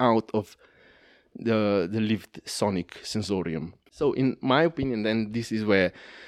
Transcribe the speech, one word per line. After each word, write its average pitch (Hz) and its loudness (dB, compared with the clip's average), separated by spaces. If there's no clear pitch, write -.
out 113 2
of 107 -4
the, 104 2
the 110 -2
lived 107 -2
sonic 98 -4
sensorium. 90 -4
So 147 0
in 131 0
my 131 4
opinion, 135 -2
then 110 0
this 117 -6
is 110 -2
where 95 4